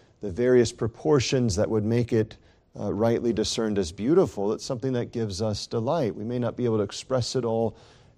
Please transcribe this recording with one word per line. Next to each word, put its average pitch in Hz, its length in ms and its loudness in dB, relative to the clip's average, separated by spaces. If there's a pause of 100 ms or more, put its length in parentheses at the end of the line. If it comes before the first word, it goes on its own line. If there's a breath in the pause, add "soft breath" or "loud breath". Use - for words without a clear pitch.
(200 soft breath)
the 104 100 -8
various 120 400 4
proportions 123 840 0
that 101 120 2
would 107 160 0
make 117 280 0
it, 110 240 0 (420 soft breath)
uh, 104 160 -4
rightly 113 380 2
discerned 107 440 -2
as 90 140 0
beautiful, 110 640 0
it's - 120 -6
something 131 280 -4
that 120 180 -4
gives 107 320 -4
us 107 240 -4
delight. 120 480 -2
We 107 80 -10
may 123 160 -4
not 117 180 -4
be 123 100 0
able 110 100 2
to 104 80 2
express - 500 -4
it 127 100 0
all 113 300 0 (440 soft breath)